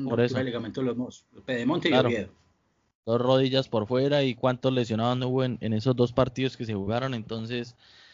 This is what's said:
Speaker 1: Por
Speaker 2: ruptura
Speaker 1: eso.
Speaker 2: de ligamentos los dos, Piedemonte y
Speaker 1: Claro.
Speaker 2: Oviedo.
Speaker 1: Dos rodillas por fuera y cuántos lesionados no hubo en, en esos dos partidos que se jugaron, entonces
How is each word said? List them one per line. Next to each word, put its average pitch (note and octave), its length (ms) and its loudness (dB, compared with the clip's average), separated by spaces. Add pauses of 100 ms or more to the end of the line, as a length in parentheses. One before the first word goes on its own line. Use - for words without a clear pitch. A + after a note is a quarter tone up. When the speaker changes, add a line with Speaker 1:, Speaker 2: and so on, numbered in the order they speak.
Speaker 1:
Por B2+ 140 -4
Speaker 2:
ruptura A#2 80 6
Speaker 1:
eso. A#2+ 140 -2
Speaker 2:
de - 40 -2
ligamentos A#2 400 -6
los A#2+ 140 -2
dos, A#2+ 280 -10 (200)
Piedemonte C3+ 420 0
y E3 40 4
Speaker 1:
Claro. B2+ 180 4
Speaker 2:
Oviedo. G#2 200 -4 (760)
Speaker 1:
Dos A#2 160 2
rodillas C3 480 2
por G#2+ 160 0
fuera C#3 380 2
y C3 100 0
cuántos B2+ 400 0
lesionados A#2 440 0
no B2+ 120 -2
hubo C3 140 0
en, B2+ 180 -2
en A2 120 -2
esos A2+ 220 2
dos A#2+ 180 4
partidos C3 440 0
que A#2+ 80 -8
se A2 80 -6
jugaron, A2+ 400 -2
entonces A2+ 640 -8 (380)